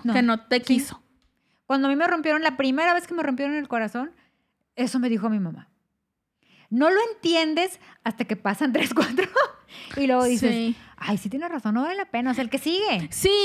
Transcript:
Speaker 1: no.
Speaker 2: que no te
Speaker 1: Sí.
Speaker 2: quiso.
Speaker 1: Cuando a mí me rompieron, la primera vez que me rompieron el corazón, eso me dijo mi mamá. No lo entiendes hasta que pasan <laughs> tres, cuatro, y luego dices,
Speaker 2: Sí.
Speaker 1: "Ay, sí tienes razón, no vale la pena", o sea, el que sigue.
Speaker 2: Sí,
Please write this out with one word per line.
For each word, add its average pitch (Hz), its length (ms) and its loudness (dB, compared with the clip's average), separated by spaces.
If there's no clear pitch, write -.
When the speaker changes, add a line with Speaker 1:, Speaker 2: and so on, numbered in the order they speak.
Speaker 1:
no. 240 100 0
Speaker 2:
que 247 100 4
no 226 160 4
te 247 180 0
Speaker 1:
Sí. 247 60 -2
Speaker 2:
quiso. 262 360 0
Speaker 1:
Cuando 269 200 2
a 277 40 2
mí 277 40 2
me 330 120 2
rompieron, 311 340 0
la 302 160 0
primera 294 380 2
vez 349 100 -2
que - 80 -10
me 330 80 -2
rompieron 277 340 -2
el 294 120 -4
corazón, 240 440 -4
eso 254 220 -2
me 247 100 0
dijo 226 220 0
mi 214 100 0
mamá. 165 300 -6
No 285 180 4
lo 381 80 6
entiendes 330 640 0
hasta 226 220 -4
que 202 120 -4
pasan 220 360 -2
<laughs> - 0 -
tres, - 220 0
cuatro, 320 320 2
y 277 100 2
luego 254 160 4
dices, 247 280 2
Speaker 2:
Sí. 233 240 -2
Speaker 1:
"Ay, 202 220 -2
sí 208 120 -8
tienes 302 200 -6
razón, 226 260 -4
no 247 60 0
vale 339 140 -4
la 392 100 -6
pena", 247 260 -2
o - 20 -4
sea, 254 120 -2
el 226 40 -8
que 269 100 -2
sigue. 320 520 -2
Speaker 2:
Sí, - 180 0